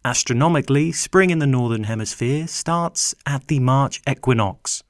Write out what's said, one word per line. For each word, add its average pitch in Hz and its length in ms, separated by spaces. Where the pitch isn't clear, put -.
Astronomically, 143 840
spring 185 400
in 165 80
the 143 80
Northern 120 380
Hemisphere 117 600
starts - 680
at 139 220
the 151 100
March 131 500
equinox 117 840